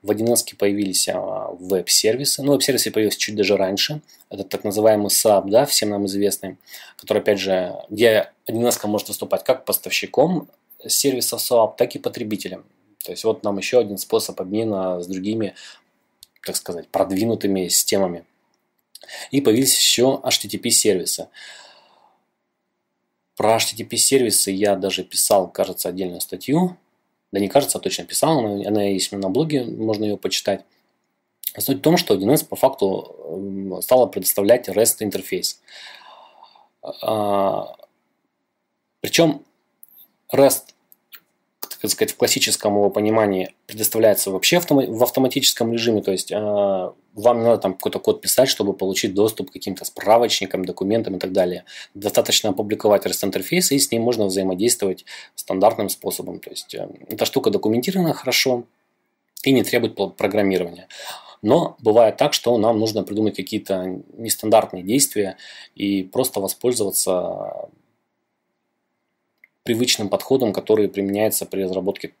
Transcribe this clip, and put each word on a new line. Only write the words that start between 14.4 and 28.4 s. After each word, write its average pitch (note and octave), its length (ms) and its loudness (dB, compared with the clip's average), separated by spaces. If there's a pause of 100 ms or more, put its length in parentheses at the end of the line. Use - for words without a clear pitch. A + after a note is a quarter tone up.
обмена F#2+ 600 -2
с F2 80 -10
другими, G2 460 -4 (920)
так - 80 -8
сказать, - 340 -10
продвинутыми F#2+ 800 0
системами. F2+ 560 0 (1040)
И C#3 100 2
появились B2+ 360 4
ещё C3+ 460 4
H - 180 0
T G#2 80 -10
T G#2 100 -6
P A#2+ 120 -4
сервисы. F#2 580 0 (2000)
Про A2+ 200 2
H - 140 -2
T G#2+ 60 -12
T A2 80 -8
P A#2 120 -8
сервисы A#2 540 2
я G2 260 2
даже F#2+ 260 -4
писал, - 460 2
кажется, F2+ 400 -4
отдельную F2 320 -6
статью. E3 560 -2 (560)
Да G2 80 -2
не G2+ 80 0
кажется, - 300 2
а - 20 -6
точно - 240 -4
писал, D#3 340 0
она, G2+ 300 -4